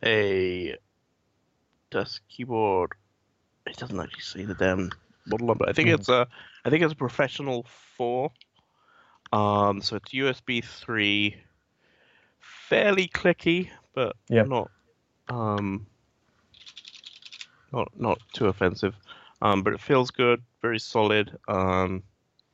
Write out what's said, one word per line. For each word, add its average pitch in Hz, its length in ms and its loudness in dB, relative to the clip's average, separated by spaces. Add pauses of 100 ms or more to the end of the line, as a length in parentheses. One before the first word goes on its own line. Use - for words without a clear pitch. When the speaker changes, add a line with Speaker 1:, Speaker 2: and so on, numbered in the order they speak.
Speaker 1:
a 95 720 0 (1160)
Das - 380 -6
keyboard. 110 640 -2 (760)
It - 100 -14
doesn't 113 220 -10
actually - 220 -10
say - 240 -12
the 101 100 -8
damn 92 360 0 (360)
model 117 200 -4
number. - 220 0
I - 40 0
think - 160 2
Speaker 2:
Mm. 165 60 6
Speaker 1:
it's 107 140 -2
a, 123 180 4 (380)
I 123 60 -2
think 160 120 4
it's 156 100 2
a 147 40 -12
Professional 131 680 -4 (320)
four. 127 340 -4 (1040)
Um, 101 480 4
so - 160 -4
it's - 160 -12
U 131 160 0
S 127 120 -2
B 120 200 -4
three, 104 760 -2 (1040)
fairly 190 680 2
clicky, 175 640 2 (240)
but 117 200 -2 (140)
Speaker 2:
Yeah. 113 140 6
Speaker 1:
not, 123 280 0 (580)
um, 104 580 -2 (1900)
not, 123 160 -4 (100)
not 117 220 0 (120)
too - 140 0
offensive. 95 480 0 (480)
Um, 101 200 4
but 104 100 0
it - 80 -6
feels 127 300 2
good, 120 320 2 (200)
very 113 160 -2
solid. 107 580 0 (120)
Um, 92 560 0 (500)